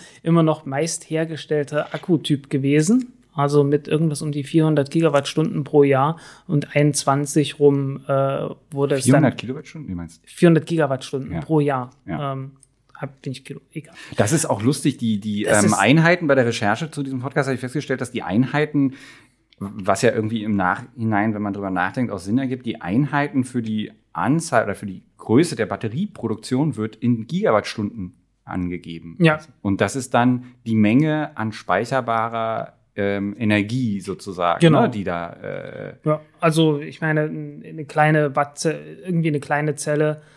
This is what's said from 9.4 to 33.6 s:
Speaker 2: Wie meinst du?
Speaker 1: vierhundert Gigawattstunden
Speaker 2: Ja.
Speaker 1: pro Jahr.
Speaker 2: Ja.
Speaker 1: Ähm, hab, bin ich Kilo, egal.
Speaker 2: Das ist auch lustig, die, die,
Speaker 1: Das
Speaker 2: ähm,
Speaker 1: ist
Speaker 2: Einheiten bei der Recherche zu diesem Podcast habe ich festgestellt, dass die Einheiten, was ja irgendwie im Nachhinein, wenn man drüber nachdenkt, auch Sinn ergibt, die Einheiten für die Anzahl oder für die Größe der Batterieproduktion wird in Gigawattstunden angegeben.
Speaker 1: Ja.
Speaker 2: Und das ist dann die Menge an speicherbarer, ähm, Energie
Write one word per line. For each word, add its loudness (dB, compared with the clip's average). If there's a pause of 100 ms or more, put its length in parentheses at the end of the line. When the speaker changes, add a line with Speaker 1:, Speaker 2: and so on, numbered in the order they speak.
Speaker 2:
Wie -6
meinst -12
du? -20
Speaker 1:
vierhundert 4
Gigawattstunden -4
Speaker 2:
Ja. -6
Speaker 1:
pro 0
Jahr. -2 (160)
Speaker 2:
Ja. -6
Speaker 1:
Ähm, -10 (420)
hab, -14
bin -8
ich -14
Kilo, -16 (120)
egal. -16 (220)
Speaker 2:
Das 2
ist 2
auch -2
lustig, 0
die, -2
die, -4
Speaker 1:
Das 4
Speaker 2:
ähm, 4
Speaker 1:
ist 4
Speaker 2:
Einheiten 6
bei 4
der 4
Recherche 0
zu -6
diesem -6
Podcast -2
habe -2
ich -6
festgestellt, -4
dass -6
die -6
Einheiten, 0 (640)
was -2
ja 6
irgendwie -2
im 0
Nachhinein, 0
wenn -6
man -4
drüber -6
nachdenkt, -2
auch -6
Sinn -2
ergibt, -6
die -8
Einheiten -2
für -6
die -4 (220)
Anzahl 0
oder -4
für -10
die -12 (140)
Größe 2
der -2
Batterieproduktion -4
wird -6
in -2
Gigawattstunden -2 (300)
angegeben. -8
Speaker 1:
Ja. 4 (200)
Speaker 2:
Und -2
das 0
ist -4
dann 4 (220)
die 0
Menge 2
an -4
speicherbarer, -2 (220)
ähm, -2
Energie 0